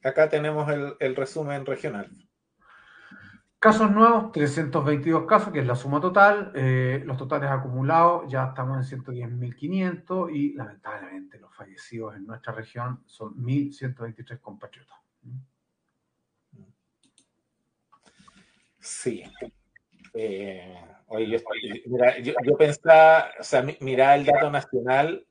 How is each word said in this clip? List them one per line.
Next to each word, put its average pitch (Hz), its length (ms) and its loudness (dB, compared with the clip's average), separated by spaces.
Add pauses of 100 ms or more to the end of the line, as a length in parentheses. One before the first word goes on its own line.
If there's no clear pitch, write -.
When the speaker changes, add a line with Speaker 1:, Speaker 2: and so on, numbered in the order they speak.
Speaker 1:
Acá 156 280 2
tenemos 151 400 -2
el, 143 300 -6
el 131 160 -2
resumen 143 500 -6
regional. 131 440 -8 (1500)
Speaker 2:
Casos 214 300 4
nuevos, 220 420 4
trescientos 147 540 -2
veintidós 151 400 0
casos, 214 260 2
que 147 100 -4
es 127 40 -2
la 123 100 -2
suma 139 240 -4
total. 202 540 4
Eh, 131 500 0
los 131 140 -8
totales 139 320 -4
acumulados, 139 800 2
ya 127 180 -2
estamos 131 280 -6
en 131 60 -4
ciento 131 280 -12
diez 120 200 -10
mil 123 240 -8
quinientos 180 760 -4
y, 143 220 -2
lamentablemente, 101 840 -16
los - 160 -20
fallecidos 107 600 -16
en 101 120 -16
nuestra 113 260 -14
región 120 540 -10
son 110 260 -16 (100)
mil 139 300 -2
ciento 131 300 -10
veintitrés 117 360 -16
compatriotas. - 560 -20 (3750)
Speaker 1:
Sí. - 460 -10 (920)
Eh, 95 640 -10 (280)
oye, 110 200 -4
yo, 113 120 -2 (480)
mira, 123 320 2
yo, 127 140 -6 (120)
yo 143 100 4
pensaba, 160 840 8
o - 40 -14
sea, 131 200 0
mi-, 143 180 -8
miraba 135 340 4
el 143 100 0
dato 143 260 2
nacional 131 800 0